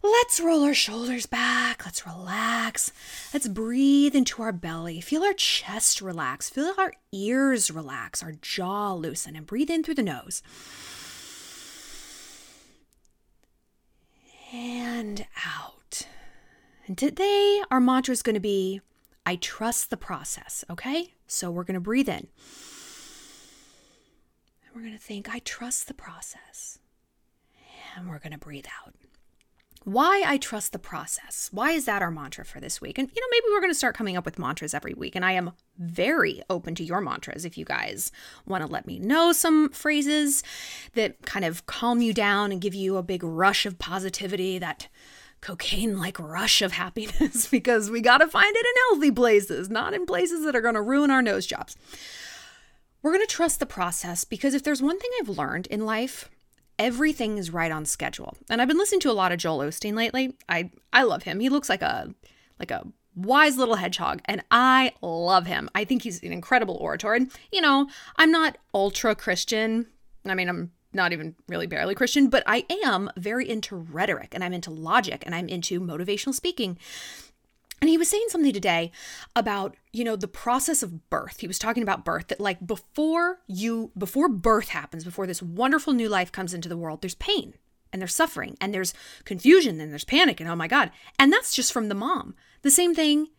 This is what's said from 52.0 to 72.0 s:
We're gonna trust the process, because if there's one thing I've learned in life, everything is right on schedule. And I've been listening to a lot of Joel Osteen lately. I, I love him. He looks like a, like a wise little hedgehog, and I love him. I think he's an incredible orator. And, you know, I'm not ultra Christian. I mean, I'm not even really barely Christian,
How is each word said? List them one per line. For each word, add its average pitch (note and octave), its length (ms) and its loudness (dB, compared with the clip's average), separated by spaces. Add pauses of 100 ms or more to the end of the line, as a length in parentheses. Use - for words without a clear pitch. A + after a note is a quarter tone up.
We're D4 80 2
gonna G4 160 2
trust E4 320 0
the C#4+ 80 -2
process, F3 580 -6
because - 300 0
if C#4+ 80 0
there's C#4+ 180 0
one E4 200 0
thing B4 180 -4
I've C#4+ 100 -4
learned E3 380 -4
in G#3+ 180 -4
life, A3 460 -4 (480)
everything A#3+ 600 0
is F3 120 -6
right E3 220 -2
on D#3 120 -6
schedule. - 520 -6 (120)
And A3+ 140 2
I've B3+ 60 4
been D#4 100 4
listening G4+ 220 2
to C#4+ 100 2
a - 20 2
lot F#3 200 2
of F3 60 -2
Joel D#3+ 200 -2
Osteen D#3+ 380 -4
lately. B3+ 400 -2 (120)
I, E3+ 220 -2 (220)
I B3 100 8
love A3 220 2
him. F#3 160 -4
He B3+ 80 2
looks C#4+ 200 2
like F#3+ 140 0
a, - 320 -2 (460)
like E3+ 100 -8
a - 160 -6 (300)
wise C4 400 4
little A#3+ 180 4
hedgehog, - 520 -4
and - 260 -4
I B3+ 400 6 (100)
love F3 440 2
him. D#3+ 280 -4
I G#3 100 0
think B3 180 2
he's F3+ 200 -8
an F3 100 -8
incredible F#3+ 440 2
orator. - 380 -2
And, B3+ 180 2 (180)
you F#4+ 100 0
know, C#4 280 4 (260)
I'm D#4+ 160 6
not D#4+ 280 4 (140)
ultra G3+ 440 2
Christian. A3 720 0 (360)
I G3 100 -4
mean, F3+ 140 0
I'm F3 220 -4 (240)
not F3+ 180 2
even D#3+ 220 -8 (140)
really E3+ 180 -4
barely F#3+ 280 -2
Christian, C4 340 4